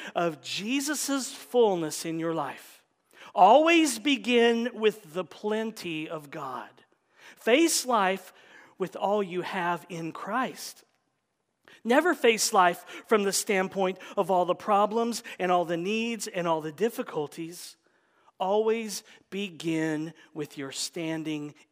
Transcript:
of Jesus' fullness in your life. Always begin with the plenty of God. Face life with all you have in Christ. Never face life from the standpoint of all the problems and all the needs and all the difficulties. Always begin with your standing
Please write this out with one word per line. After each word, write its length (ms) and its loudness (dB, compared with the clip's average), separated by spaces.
of 260 -2
Jesus' 880 -4
fullness 720 0
in 140 -6
your 160 -2
life. 480 -8
Always 680 8
begin 720 4
with 400 0
the 100 -4
plenty 840 -6
of 240 -12
God. 360 -10
Face 500 2
life 460 0
with 200 -6
all 260 0
you 200 -6
have 460 -4
in 220 -8
Christ. 720 -8
Never 280 4
face 400 2
life 320 4
from 160 4
the 100 -2
standpoint 640 -2
of 160 0
all 120 2
the 120 0
problems 680 0
and 140 0
all 120 2
the 120 -4
needs 500 -4
and 220 -4
all 120 0
the 120 -8
difficulties. 1040 -6
Always 640 0
begin 840 -4
with 240 -10
your 140 -10
standing 840 -8